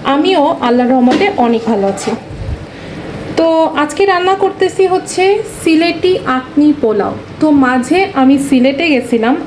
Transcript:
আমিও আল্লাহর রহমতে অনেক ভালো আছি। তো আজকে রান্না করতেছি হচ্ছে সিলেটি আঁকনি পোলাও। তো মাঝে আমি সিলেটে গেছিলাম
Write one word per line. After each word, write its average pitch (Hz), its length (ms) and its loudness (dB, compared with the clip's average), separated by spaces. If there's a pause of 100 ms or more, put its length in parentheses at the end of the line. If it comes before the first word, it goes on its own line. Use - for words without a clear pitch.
আমিও 302 580 2
আল্লাহর 240 300 2
রহমতে 262 460 2
অনেক 233 280 0
ভালো 202 220 0
আছি। 196 240 -4 (1300)
তো 320 280 2 (120)
আজকে 302 280 0
রান্না 370 300 2
করতেছি 381 520 0
হচ্ছে 381 560 0 (200)
সিলেটি 339 640 2
আঁকনি 285 560 0
পোলাও। 202 320 0 (260)
তো 311 120 2
মাঝে 269 600 2
আমি 269 240 4 (120)
সিলেটে 277 400 2
গেছিলাম 240 580 0